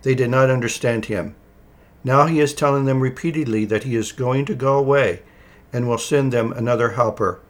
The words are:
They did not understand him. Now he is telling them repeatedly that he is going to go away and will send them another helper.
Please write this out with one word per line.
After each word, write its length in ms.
They 140
did 120
not 220
understand 560
him. 300
Now 240
he 140
is 120
telling 320
them 160
repeatedly 680
that 180
he 100
is 160
going 360
to 100
go 200
away 460
and 160
will 100
send 340
them 200
another 380
helper. 600